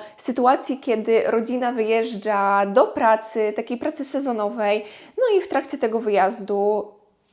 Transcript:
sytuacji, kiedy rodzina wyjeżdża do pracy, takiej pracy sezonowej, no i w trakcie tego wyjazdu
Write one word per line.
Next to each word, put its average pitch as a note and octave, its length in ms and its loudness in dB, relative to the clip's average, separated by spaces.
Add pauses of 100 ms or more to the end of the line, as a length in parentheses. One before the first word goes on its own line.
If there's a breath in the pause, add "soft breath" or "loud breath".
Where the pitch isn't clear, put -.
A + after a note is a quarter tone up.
(160 loud breath)
sytuacji, B3+ 640 0
kiedy A3+ 480 0
rodzina A#3+ 460 0
wyjeżdża G#3+ 920 0
do A#3+ 200 4
pracy, A3 680 2
takiej A#3 220 -6
pracy D4+ 260 -4
sezonowej, A3 800 -2 (340 loud breath)
no A4 200 2
i - 20 2
w - 80 -4
trakcie C#4 300 -4
tego A3 220 -2
wyjazdu G3+ 880 0 (440)